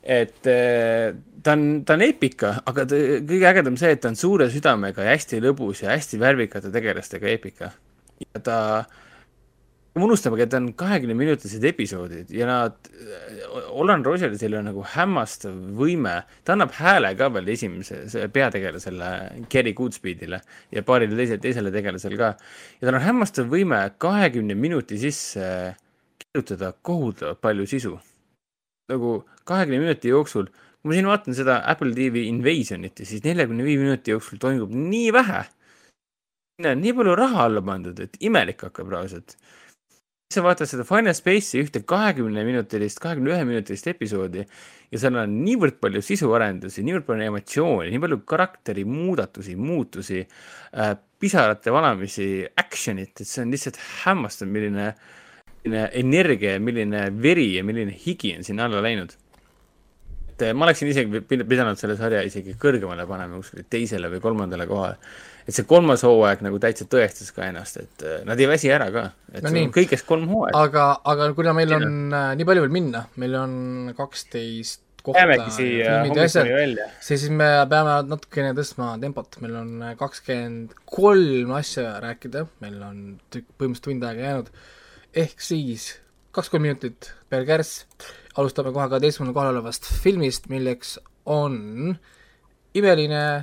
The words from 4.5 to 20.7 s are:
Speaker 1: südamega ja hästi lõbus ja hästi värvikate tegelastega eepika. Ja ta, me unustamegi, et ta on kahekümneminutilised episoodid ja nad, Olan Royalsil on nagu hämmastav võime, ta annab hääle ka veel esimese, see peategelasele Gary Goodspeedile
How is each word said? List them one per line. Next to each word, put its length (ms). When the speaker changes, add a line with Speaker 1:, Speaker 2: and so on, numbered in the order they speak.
Speaker 1:
südamega 540
ja 80
hästi 320
lõbus 400
ja 80
hästi 260
värvikate 540
tegelastega 560
eepika. 400
Ja 200
ta, 140
me 120
unustamegi, 400
et 80
ta 40
on 200
kahekümneminutilised 920
episoodid 640
ja 160
nad, 400
Olan 280
Royalsil 520
on 120
nagu 160
hämmastav 680
võime, 420
ta 80
annab 240
hääle 400
ka 160
veel 200
esimese, 560
see 240
peategelasele 760
Gary 240
Goodspeedile 640